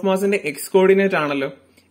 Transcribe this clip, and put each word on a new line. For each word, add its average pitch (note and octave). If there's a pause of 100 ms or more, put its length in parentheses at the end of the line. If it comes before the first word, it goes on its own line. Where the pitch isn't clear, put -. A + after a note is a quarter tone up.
(100)
mass-ന്റെ G3
എക്സ് D3
കോർഡിനേറ്റ് F#3+
ആണല്ലോ. C#3+ (400)